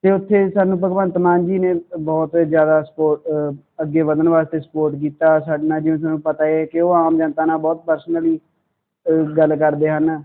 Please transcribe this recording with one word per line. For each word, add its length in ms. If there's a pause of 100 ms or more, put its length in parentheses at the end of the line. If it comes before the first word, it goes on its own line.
ਤੇ 80
ਉੱਥੇ 400
ਸਾਨੂੰ 300
ਭਗਵੰਤ 380
ਮਾਨ 280
ਜੀ 120
ਨੇ 160 (240)
ਬਹੁਤ 320 (180)
ਜ਼ਿਆਦਾ 340
ਸਪੋਰਟ, 380
ਅਹ, 360 (260)
ਅੱਗੇ 200
ਵਧਣ 260
ਵਾਸਤੇ 320
ਸਪੋਰਟ 340
ਕੀਤਾ 460
ਸਾਡੇ 260
ਨਾਲ। 140
ਜਿਵੇਂ 180
ਤੁਹਾਨੂੰ 220
ਪਤਾ 240
ਹੈ 200
ਕਿ 160
ਉਹ 120
ਆਮ 260
ਜਨਤਾ 260
ਨਾਲ 140
ਬਹੁਤ 320
personally, 460
ਅਹ, 1000
ਗੱਲ 200
ਕਰਦੇ 340
ਹਨ 340